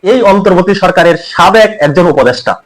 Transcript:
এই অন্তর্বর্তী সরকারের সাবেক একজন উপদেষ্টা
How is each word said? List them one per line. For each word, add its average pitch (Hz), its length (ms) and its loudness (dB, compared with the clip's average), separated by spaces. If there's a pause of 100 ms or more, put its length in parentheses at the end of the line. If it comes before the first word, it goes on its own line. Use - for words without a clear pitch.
(120)
এই 254 80 2 (120)
অন্তর্বর্তী 190 440 0
সরকারের 175 400 0 (160)
সাবেক 202 380 2 (100)
একজন 147 280 0
উপদেষ্টা 123 460 -2 (120)